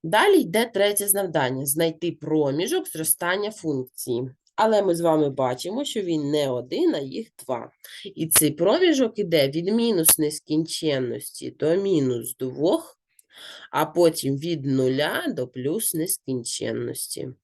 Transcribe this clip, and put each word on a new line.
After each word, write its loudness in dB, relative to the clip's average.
Далі 6
йде 0
третє 0
завдання: 0
знайти -2
проміжок 0
зростання -2
функції. -4
Але 4
ми 2
з -4
вами 4
бачимо, -2
що -4
він -2
не 2
один, 0
а -2
їх -8
два. -6
І -4
цей 4
проміжок 2
іде 2
від -4
мінус 2
нескінченності -2
до 0
мінус 0
двох, -2
а 2
потім 2
від -4
нуля 2
до -4
плюс -4
нескінченності. -6